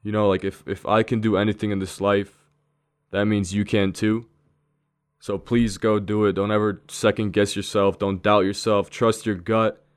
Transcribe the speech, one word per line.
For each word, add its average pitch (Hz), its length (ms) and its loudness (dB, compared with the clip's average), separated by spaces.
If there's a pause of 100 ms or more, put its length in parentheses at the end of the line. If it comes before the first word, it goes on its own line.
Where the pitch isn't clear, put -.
You 104 80 -6
know, 104 180 2
like, 95 140 0
if, 98 240 -6
if 95 180 -8
I 113 180 2
can 113 160 -2
do 107 180 0
anything 104 340 0
in 98 80 -2
this 95 200 -8
life, 101 340 0 (760)
that 101 140 0
means 101 280 0
you 101 120 0
can 98 260 2
too. 107 360 -2 (920)
So 101 180 -6
please 117 400 0
go 107 220 2
do 104 260 0
it. 98 80 2
Don't 101 180 -2
ever 107 360 0
second 104 460 0
guess 104 220 0
yourself. 98 440 0
Don't 98 240 -4
doubt 104 220 4
yourself. 101 440 0
Trust - 360 0
your 107 100 -2
gut 110 480 -2 (140)